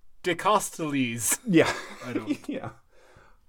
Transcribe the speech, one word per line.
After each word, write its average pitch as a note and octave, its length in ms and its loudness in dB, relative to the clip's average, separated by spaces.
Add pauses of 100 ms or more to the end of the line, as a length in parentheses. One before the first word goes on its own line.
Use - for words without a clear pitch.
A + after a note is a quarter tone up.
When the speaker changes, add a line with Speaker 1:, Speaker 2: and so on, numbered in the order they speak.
(220)
Speaker 1:
Dicostheles. D3+ 1200 0
Speaker 2:
Yeah. D#3+ 260 6 (320)
Speaker 1:
I - 80 -6
don't - 300 -4
Speaker 2:
<laughs> - 60 -14
Yeah. C#4 220 -8 (800)